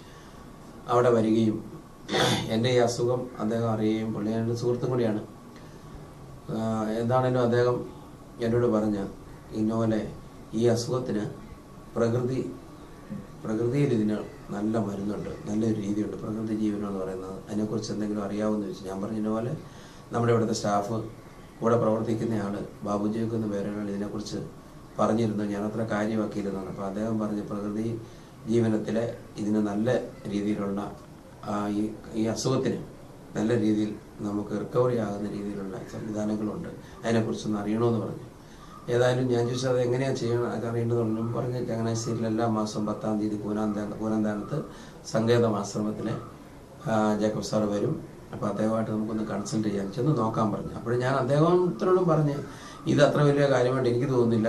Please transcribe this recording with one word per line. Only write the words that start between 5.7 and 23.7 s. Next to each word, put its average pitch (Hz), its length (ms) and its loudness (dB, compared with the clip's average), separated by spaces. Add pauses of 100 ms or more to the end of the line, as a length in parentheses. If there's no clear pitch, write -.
ആ, - 20 -2 (440)
എന്താണേലും 127 460 4
അദ്ദേഹം 123 300 4 (680)
എന്നോട് 120 300 4
പറഞ്ഞ 104 240 2 (600)
ഇന്നപോലെ 110 420 2 (580)
ഈ - 20 2 (140)
അസുഖത്തിന് 113 480 -2 (720)
പ്രകൃതി, 120 440 2 (1040)
പ്രകൃതിയിൽ 120 520 2
ഇതിന് 107 220 2 (380)
നല്ല 107 220 0 (100)
മരുന്നുണ്ട്, 98 440 -4 (180)
നല്ലൊരു 107 340 2
രീതിയുണ്ട്, 101 380 -2
പ്രകൃതി 110 400 -2
ജീവനം 104 280 0
എന്ന് 98 140 -4
പറയുന്നത്, 95 320 -6 (120)
അതിനെക്കുറിച്ച് 107 460 -2
എന്തെങ്കിലും 104 340 -2
അറിയാവുമെന്ന് 104 400 0
ചോദിച്ചു. 92 220 -8
ഞാൻ 95 140 -6
പറഞ്ഞു, 110 180 -4
"ഇന്നപോലെ 113 300 0 (640)
നമ്മുടെ 117 200 4
ഇവിടുത്തെ 107 260 4
സ്റ്റാഫ് 104 380 2 (640)
കൂടെ 117 240 6
പ്രവർത്തിക്കുന്ന 110 640 2
ആൾ 101 80 -4 (320)
ബാബുജിയൊക്കെ 110 520 0
എന്ന 107 140 -2
പേരാണ് 104 400 -4